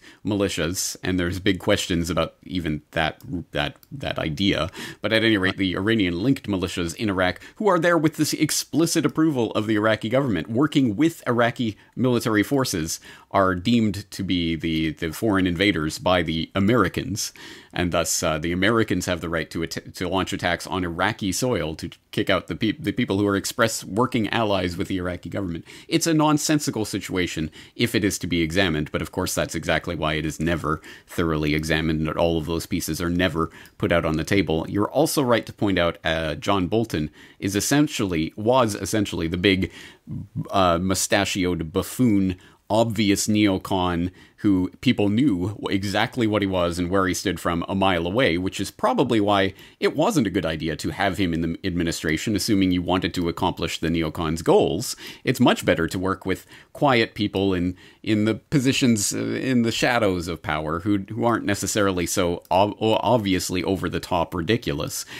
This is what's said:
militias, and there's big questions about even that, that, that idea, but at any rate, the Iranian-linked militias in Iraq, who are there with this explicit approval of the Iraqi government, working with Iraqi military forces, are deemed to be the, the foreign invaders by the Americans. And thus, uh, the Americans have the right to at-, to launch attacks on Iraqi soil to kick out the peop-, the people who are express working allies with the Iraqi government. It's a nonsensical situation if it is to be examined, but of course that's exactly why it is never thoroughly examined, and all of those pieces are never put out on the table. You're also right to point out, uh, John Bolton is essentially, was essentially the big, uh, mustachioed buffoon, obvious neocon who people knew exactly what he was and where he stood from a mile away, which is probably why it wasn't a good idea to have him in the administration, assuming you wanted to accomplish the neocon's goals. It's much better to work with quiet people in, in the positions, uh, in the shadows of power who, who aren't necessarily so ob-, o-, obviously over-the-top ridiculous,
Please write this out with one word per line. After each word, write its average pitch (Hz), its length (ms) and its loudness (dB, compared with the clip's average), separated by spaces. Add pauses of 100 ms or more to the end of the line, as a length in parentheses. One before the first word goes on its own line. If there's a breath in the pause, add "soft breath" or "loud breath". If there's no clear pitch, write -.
(240 loud breath)
militias, 95 800 -2
and 92 160 0
there's 90 220 -2
big 95 180 0
questions 90 520 0
about 82 340 -2
even 80 380 -4 (100)
that, 80 280 -2 (300)
that, 71 260 -4 (140)
that - 300 -8
idea, 82 500 0 (320 loud breath)
but 104 100 -2
at 110 120 2
any 113 120 4
rate, 95 200 0
the 95 180 0
Iranian-linked 98 720 0
militias 90 480 -2
in 107 160 -2
Iraq, 92 300 0 (160 loud breath)
who 214 100 -2
are 180 140 4
there 170 180 4
with 151 180 0
this 151 180 -2
explicit 156 720 0
approval 143 480 2
of 104 140 0
the 110 80 2
Iraqi 107 340 2
government, 110 400 0
working 127 460 2
with 156 320 0
Iraqi 120 500 0 (200 soft breath)
military 113 480 2
forces, 101 560 0 (320 loud breath)
are 92 240 4
deemed 107 540 2
to - 120 -8
be 87 320 0
the, 80 360 0
the 78 220 -6
foreign 95 340 2
invaders 85 520 2
by 90 240 4
the 82 320 -2
Americans. 98 800 2 (400 loud breath)
And 87 200 -2
thus, 85 300 0
uh, 80 160 0
the 82 140 -2
Americans 98 540 2
have 87 140 -2
the 85 80 -6
right 82 220 -4
to 82 120 -4
at-, - 320 -8
to 92 140 -4
launch 92 240 0
attacks 87 340 -2
on 92 180 -4
Iraqi 90 480 -2
soil 85 440 -2
to 87 140 -8 (200)
kick 104 180 -2
out 92 200 0
the 82 80 -6
peop-, 104 260 -2
the 101 100 -2
people 104 260 -2
who 104 80 2
are 101 100 2
express - 480 -2
working 117 440 0
allies 98 480 0
with 90 120 -4
the 95 100 -4
Iraqi 90 320 -6
government. 90 340 -6 (240 loud breath)
It's 160 200 0
a 165 60 2
nonsensical 151 720 2
situation 87 640 -2 (260 loud breath)
if 120 180 0
it 104 100 2
is 95 140 0
to - 80 -6
be 85 160 0
examined, 80 480 0
but 85 100 -4
of 85 120 -8
course 92 220 -4
that's 76 200 -2
exactly 82 400 -2
why 78 200 -2
it 78 120 -2
is 76 140 -6
never 78 420 -2 (240 loud breath)
thoroughly 78 480 0
examined, 78 460 0
and 78 180 -2
all 85 180 2
of 78 100 -2
those 82 200 -4
pieces 95 340 -4
are 87 100 -2
never 85 400 0 (280 loud breath)
put 90 140 0
out 85 120 2
on 80 120 0
the 80 80 -2
table. 82 440 2
You're 98 220 0
also 147 320 2
right 120 240 2
to - 60 -14
point 101 260 0
out, 85 260 0
uh, 80 300 0
John 92 320 0
Bolton 82 440 0 (280 loud breath)
is 98 160 -4
essentially, 101 800 2
was 113 380 2
essentially 95 540 -2
the 87 80 -2
big, 92 340 0 (800 loud breath)
uh, 92 280 2
mustachioed 90 920 -2
buffoon, 95 640 0 (320 loud breath)
obvious 104 580 2
neocon 92 840 0 (260 loud breath)
who 92 340 2 (100)
people 104 300 2
knew 104 480 0 (100)
exactly 104 580 0
what 104 140 2
he 98 80 2
was 87 300 0
and 87 100 -2
where 95 180 2
he 90 60 0
stood 87 260 -2
from 87 300 -2
a 95 60 -2
mile 95 320 2
away, 95 320 2
which 92 200 -4
is 98 120 -4
probably 151 500 2
why 98 320 2 (280 loud breath)
it 202 140 0
wasn't 165 320 2
a 95 40 0
good 85 160 0
idea 80 280 -2
to 82 140 -6
have 95 300 0
him 90 160 0
in 82 80 0
the 82 200 -4
administration, 85 720 -2
assuming 95 360 2
you 90 100 2
wanted 90 320 0
to 85 160 -2
accomplish 82 500 -2
the 85 100 -2
neocon's 82 520 -2
goals. 123 560 2 (280 loud breath)
It's 127 160 -2
much 156 260 4
better 82 220 2
to 98 100 -6
work 92 260 -4
with 95 220 -4 (260 loud breath)
quiet 127 420 2
people 98 380 0
in, 90 240 0 (260 loud breath)
in 107 220 2
the 107 120 2
positions, 123 760 2
uh, 107 60 -4
in 113 420 0
the 117 120 2
shadows 104 540 0
of 85 140 -6
power 78 400 -4
who, 101 300 0
who 113 160 -4
aren't 113 180 2
necessarily 98 640 0
so 87 440 0
ob-, 98 300 2
o-, 110 220 4
obviously 98 600 2
over-the-top 85 720 -2
ridiculous, - 720 -2 (160 loud breath)